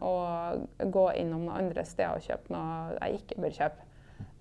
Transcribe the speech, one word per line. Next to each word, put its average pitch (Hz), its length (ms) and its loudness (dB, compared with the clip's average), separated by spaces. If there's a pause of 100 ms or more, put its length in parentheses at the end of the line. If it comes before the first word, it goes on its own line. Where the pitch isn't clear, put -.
å 185 120 4 (680)
gå 190 260 6 (140)
innom 165 240 0
noen 185 200 0
andre 170 200 0
steder - 320 0
og - 80 -8
kjøpe - 280 -4
noe 165 440 -4
jeg - 240 -2
ikke - 220 -6
bør 156 160 -2
kjøpe». - 260 -2 (540)